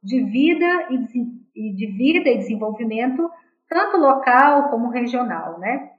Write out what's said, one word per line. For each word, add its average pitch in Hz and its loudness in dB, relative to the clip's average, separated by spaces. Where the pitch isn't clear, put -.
de 247 -2
vida 320 2
e 254 -2
desen-, - -6
e 214 -8
de 190 -6
vida 277 2
e 240 4
desenvolvimento, 220 -4
tanto 392 0
local 277 4
como 240 -2
regional, 233 -4
né? 247 -6